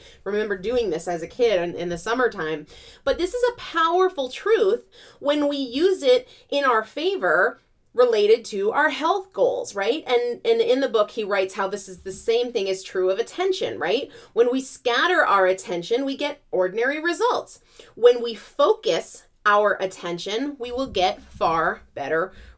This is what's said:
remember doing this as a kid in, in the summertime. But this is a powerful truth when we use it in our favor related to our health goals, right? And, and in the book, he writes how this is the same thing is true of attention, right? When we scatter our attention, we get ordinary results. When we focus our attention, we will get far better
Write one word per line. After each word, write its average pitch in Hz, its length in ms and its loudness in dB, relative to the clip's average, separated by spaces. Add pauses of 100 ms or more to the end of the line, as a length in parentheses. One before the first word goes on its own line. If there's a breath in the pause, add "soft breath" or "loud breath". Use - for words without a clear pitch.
(240 loud breath)
remember 208 320 -2
doing 226 320 -2
this 165 180 -4
as 175 140 -4
a 165 60 -10
kid 214 340 2
in, 175 140 -4
in 175 160 -6
the 170 80 -4
summertime. 202 680 -4 (380 loud breath)
But 269 140 0
this 359 160 -4
is 494 120 -2
a 480 140 -2
powerful 339 720 0
truth 240 560 0 (340 loud breath)
when 294 260 2
we 285 120 -2
use 277 440 0
it 254 240 4 (220 loud breath)
in 285 160 0
our 226 180 2
favor 240 760 0 (320 loud breath)
related 220 540 4
to 202 260 -2
our 294 160 2
health 330 460 -2
goals, - 400 0
right? 208 320 -2
And, 240 400 0
and 226 160 4
in 254 180 2
the 269 80 0
book, 208 220 2
he 220 140 -6
writes 190 320 -2
how 190 120 -2
this 196 220 -8
is 180 140 -16
the 190 80 -10
same 240 400 -2
thing 196 160 -2
is 190 140 -2
true 185 280 0
of 196 80 0
attention, 349 600 -2
right? 208 320 -2 (220 loud breath)
When 240 180 4
we 262 120 -2
scatter 294 640 0
our 196 180 4
attention, 190 600 -2
we 269 100 -6
get 294 240 -6 (100)
ordinary 220 500 -2
results. 349 600 -2 (340 loud breath)
When 240 280 6
we 233 100 -4
focus - 920 0 (220)
our 208 320 4
attention, 196 800 -6
we 240 140 -8
will 262 140 -4
get 196 340 -2
far 170 600 -2 (120)
better 160 380 -2 (260 loud breath)